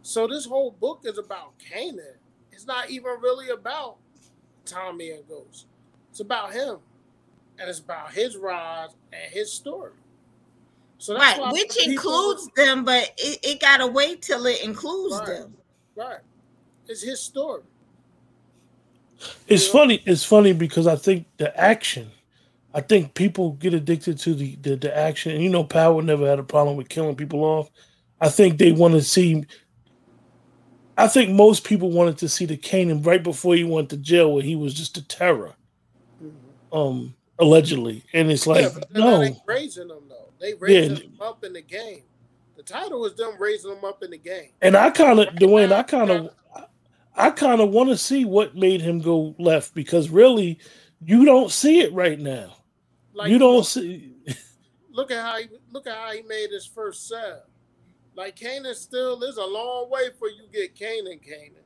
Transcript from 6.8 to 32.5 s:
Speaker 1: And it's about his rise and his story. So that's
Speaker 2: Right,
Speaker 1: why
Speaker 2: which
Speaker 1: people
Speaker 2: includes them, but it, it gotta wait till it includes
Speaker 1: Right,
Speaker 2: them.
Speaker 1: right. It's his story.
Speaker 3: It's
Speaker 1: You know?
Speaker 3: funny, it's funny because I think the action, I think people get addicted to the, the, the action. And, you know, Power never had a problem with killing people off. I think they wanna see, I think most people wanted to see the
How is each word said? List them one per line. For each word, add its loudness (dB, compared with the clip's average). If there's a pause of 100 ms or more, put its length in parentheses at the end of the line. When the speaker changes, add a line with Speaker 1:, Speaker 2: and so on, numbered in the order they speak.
Speaker 1:
And -14
it's -14
about -16
his -6
rise -12 (220)
and -18
his -10
story. -14 (1120)
So -10
that's 2
Speaker 2:
Right, 2
Speaker 1:
why -6
Speaker 2:
which -4 (100)
Speaker 1:
people -
Speaker 2:
includes -4
them, 2
but 0
it, -8
it -6
gotta 2
wait -2
till -6
it -4
includes -10
Speaker 1:
Right, -12
Speaker 2:
them. -14 (420)
Speaker 1:
right. -14 (680)
It's -14
his -10
story. -10 (1800)
Speaker 3:
It's 4
Speaker 1:
You -2
know? -
Speaker 3:
funny, 4
it's 0
funny 6
because 0
I 2
think -2 (100)
the -6
action, 0 (640)
I -6
think 0
people -2
get -4
addicted -4
to -2
the, -8
the, -6
the -8
action. -4
And, -4
you 0
know, 0
Power 2
never 0
had 2
a -10
problem 0
with -10
killing -6
people -6
off. -2 (500)
I 2
think 4
they 6
wanna 6
see, 2 (1500)
I 4
think 2
most 6
people 0
wanted 2
to -4
see -4
the -8